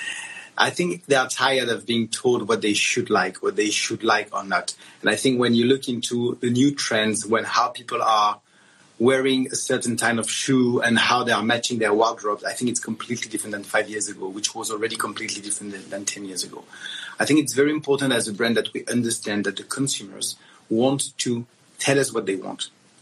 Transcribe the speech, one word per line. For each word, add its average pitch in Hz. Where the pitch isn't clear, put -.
I 131
think 175
they 139
are 127
tired 127
of 107
being 117
told 120
what 110
they 104
should -
like, 90
what 98
they 104
should 110
like 107
or 101
not. 95
And 101
I 107
think 127
when 120
you 120
look 135
into 120
the 120
new 139
trends, 107
when 107
how 120
people 120
are 107
wearing 131
a -
certain 120
kind 113
of 110
shoe 123
and 117
how 120
they 117
are 104
matching 120
their 107
wardrobes, 107
I 98
think 123
it's -
completely 117
different 107
than 101
five 107
years 107
ago, 95
which 101
was 110
already 110
completely 107
different 101
than, 98
than 101
ten 101
years 92
ago. -
I 110
think 147
it's 143
very 143
important 139
as 110
a 107
brand 113
that -
we 120
understand 113
that 98
the -
consumers -
want 131
to 120
tell 139
us 135
what 110
they 98
want. 95